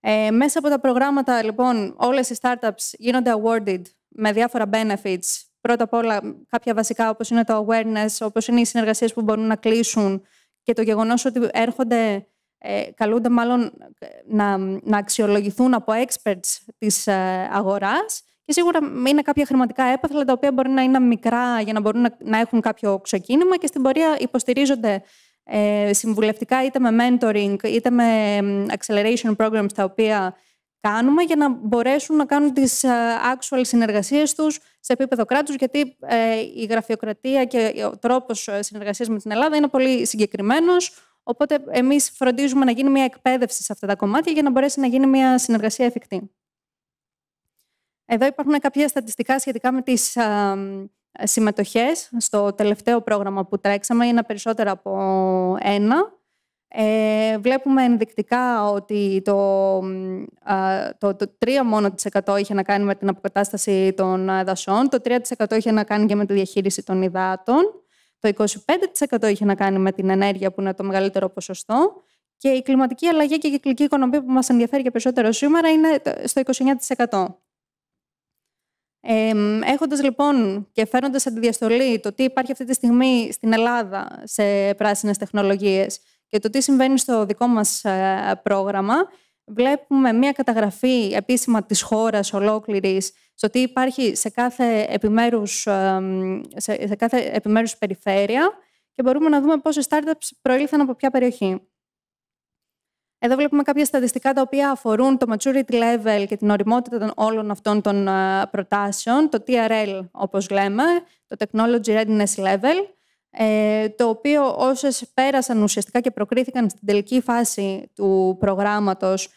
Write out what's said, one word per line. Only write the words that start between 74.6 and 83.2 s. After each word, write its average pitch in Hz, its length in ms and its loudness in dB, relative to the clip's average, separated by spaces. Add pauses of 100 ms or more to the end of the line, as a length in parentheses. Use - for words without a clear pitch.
και 254 80 0
περισσότερο 240 420 0
σήμερα 320 380 2
είναι 311 320 4
το, - 100 -4 (120)
στο - 160 -2
είκοσι 262 220 -2
εννιά 269 140 2
τοις - 140 -8
εκατό. 202 460 -2 (1700)
Εμ, 220 580 2
έχοντας, 277 400 0
λοιπόν, 247 720 0
και 220 140 0
φέροντας 262 360 0
σε 277 60 -2
αντιδιαστολή 226 720 0
το 202 120 -6
τι 262 100 -2
υπάρχει 262 300 0
αυτή 254 120 -8
τη 247 100 -4
στιγμή 247 580 2